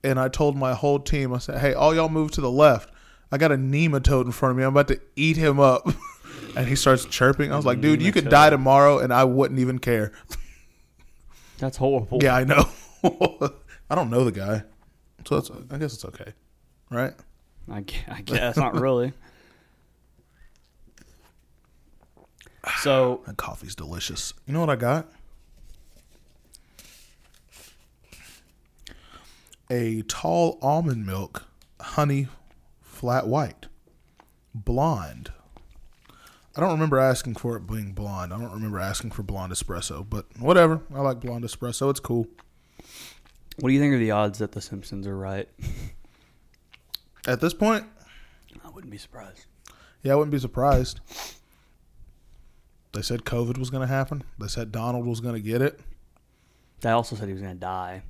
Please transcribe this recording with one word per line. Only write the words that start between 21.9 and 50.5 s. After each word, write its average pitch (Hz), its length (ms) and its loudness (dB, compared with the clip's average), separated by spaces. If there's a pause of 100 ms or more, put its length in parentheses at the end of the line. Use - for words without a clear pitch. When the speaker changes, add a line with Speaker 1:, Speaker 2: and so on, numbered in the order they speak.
Speaker 2:
So 131 480 2
Speaker 1:
That 101 100 -12
coffee's - 380 -12
delicious. - 580 -10 (140)
You 135 80 -6
know 165 60 0
what 160 100 0
I 135 60 0
got? 131 320 -2 (4000)
A 113 320 -2
tall 165 600 -2
almond 139 440 -2
milk 95 380 -8 (360)
honey 139 480 -2 (520)
flat 123 460 -4
white. 127 400 -4 (880)
Blonde. 110 800 -4 (1200)
I 143 40 -6
don't 180 100 2
remember 156 280 0
asking 127 360 0
for 117 220 -6
it 90 100 -14
being 104 260 -8
blonde. 95 400 -8
I 101 60 -10
don't 113 140 -10
remember 107 260 -8
asking 98 320 -6
for - 120 -8
blonde 92 300 -8
espresso, 87 560 -8
but 107 160 -8 (140)
whatever. 160 420 6 (140)
I 135 60 -6
like 131 200 -2
blonde 120 240 -8
espresso. 123 460 -4
It's 135 100 -2
cool. 117 260 -2 (1300)
Speaker 2:
What 123 80 0
do 135 60 4
you 139 60 4
think 143 120 4
are 127 60 2
the 110 140 0
odds 104 260 0
that 107 140 -6
The 104 100 -10
Simpsons 98 440 -12
are 98 100 -8
right? 95 320 -8 (920)
<laughs> - 880 -18
Speaker 1:
At 123 160 -2
this 170 100 0
point? 214 320 0 (800)
Speaker 2:
I - 60 -20
wouldn't - 200 -20
be 101 60 -16
surprised. 101 480 -20 (580)
Speaker 1:
Yeah, 135 100 2
I 143 40 6
wouldn't 151 160 2
be 147 60 0
surprised. 127 600 0 (1900)